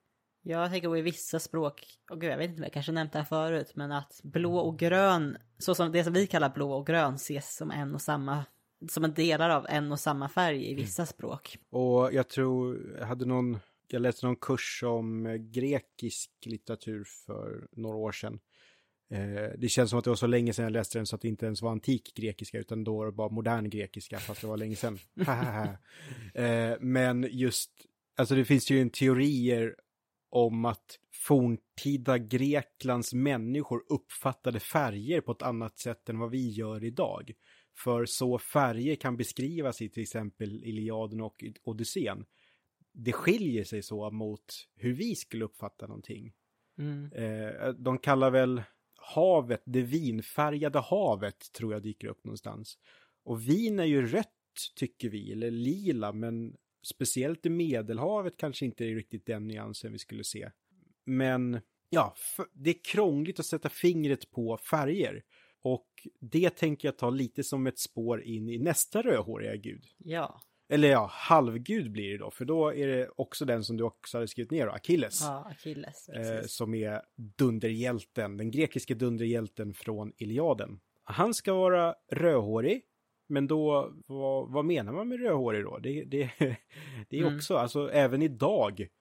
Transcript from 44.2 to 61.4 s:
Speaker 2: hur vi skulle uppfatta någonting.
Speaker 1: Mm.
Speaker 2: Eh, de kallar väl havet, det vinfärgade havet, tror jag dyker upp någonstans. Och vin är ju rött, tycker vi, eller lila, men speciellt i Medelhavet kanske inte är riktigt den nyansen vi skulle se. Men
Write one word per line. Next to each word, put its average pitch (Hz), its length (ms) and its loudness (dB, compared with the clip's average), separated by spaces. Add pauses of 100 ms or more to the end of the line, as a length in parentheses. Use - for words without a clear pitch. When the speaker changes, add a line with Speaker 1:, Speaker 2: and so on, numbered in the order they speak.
Speaker 2:
hur 123 180 -2
vi 202 220 -4
skulle - 300 -6
uppfatta - 420 -12
någonting. 107 460 -14 (440)
Speaker 1:
Mm. 147 340 -6
Speaker 2:
Eh, 110 580 -4
de 127 280 -2
kallar 135 340 4
väl 127 320 4 (320)
havet, 156 680 4
det 127 160 0
vinfärgade 147 960 0
havet, 110 760 0
tror 110 200 -4
jag 104 80 -6
dyker 107 260 -8
upp 107 160 -10
någonstans. 107 540 -12 (460)
Och 117 260 -6
vin 208 300 4
är 170 60 2
ju 139 220 4
rött, 185 200 0 (480)
tycker - 340 -6
vi, 104 220 -8
eller 113 200 -4
lila, 123 600 0
men 117 400 -6 (300)
speciellt 135 640 -2
i 170 40 4
Medelhavet 160 880 0
kanske 143 280 -4
inte 117 200 -4
är 110 100 -2
riktigt 110 300 -8
den 107 220 -4
nyansen 107 440 -8
vi 107 80 -12
skulle 107 240 -12
se. 101 260 -8 (560)
Men 127 540 0 (300)